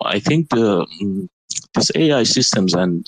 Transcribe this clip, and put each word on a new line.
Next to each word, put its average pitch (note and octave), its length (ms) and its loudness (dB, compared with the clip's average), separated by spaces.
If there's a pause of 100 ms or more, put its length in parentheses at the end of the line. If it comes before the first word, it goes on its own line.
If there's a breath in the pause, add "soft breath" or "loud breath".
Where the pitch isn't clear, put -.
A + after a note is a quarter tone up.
I G2+ 140 -2
think D#3 320 0
the, G#2 340 2 (160)
mm, G2 280 -4 (460)
these - 200 0
A D#3 180 2
I B2+ 120 2
systems G#2 500 0
and F2 340 -2